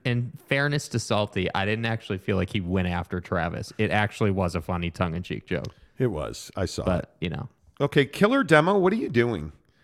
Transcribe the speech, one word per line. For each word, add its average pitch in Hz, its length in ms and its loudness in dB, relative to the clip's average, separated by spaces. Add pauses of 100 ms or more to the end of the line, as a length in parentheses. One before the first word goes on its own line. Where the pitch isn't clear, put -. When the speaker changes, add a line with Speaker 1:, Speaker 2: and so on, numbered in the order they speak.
Speaker 1:
in 120 260 -2 (140)
fairness 139 420 0
to 117 100 -2
Salty, 104 560 0
I 98 120 0
didn't 110 180 0
actually 110 320 -2
feel 95 200 0
like - 140 2
he 101 120 -2
went 90 260 0
after 87 320 -4
Travis. 85 560 -4
It 107 140 0
actually 104 400 0
was 92 240 0
a 85 80 -2
funny 87 280 -4
tongue-in-cheek 87 560 -4
joke. 80 200 -4 (320)
Speaker 2:
It 131 80 0
was. 73 500 -6
I 98 80 -2
saw - 200 -6
Speaker 1:
But, 92 160 2
Speaker 2:
it. - 80 -10 (120)
Speaker 1:
you 87 100 -2
know. - 200 -8 (320)
Speaker 2:
Okay, 143 240 2
Killer 254 360 2
Demo, 165 360 6
what 180 160 4
are - 20 0
you - 140 -4
doing? 110 420 0 (320)